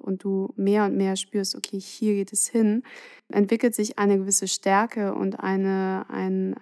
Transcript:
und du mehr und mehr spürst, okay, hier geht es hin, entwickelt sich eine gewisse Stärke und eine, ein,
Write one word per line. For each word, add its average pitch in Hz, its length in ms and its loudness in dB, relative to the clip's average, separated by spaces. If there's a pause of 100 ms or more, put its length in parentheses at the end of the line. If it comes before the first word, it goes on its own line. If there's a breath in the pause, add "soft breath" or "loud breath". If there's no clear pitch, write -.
und 190 220 -6
du 196 320 -2
mehr 202 300 2
und 196 120 0
mehr 190 200 2
spürst, - 380 -4
okay, - 240 -8
hier 208 360 -2
geht 196 180 -4
es - 140 0
hin, 226 340 2 (460 loud breath)
entwickelt 220 480 2
sich 208 240 -4
eine 202 180 4
gewisse 190 300 0
Stärke 202 680 0
und 196 260 -2
eine, 190 680 0
ein, 190 520 -2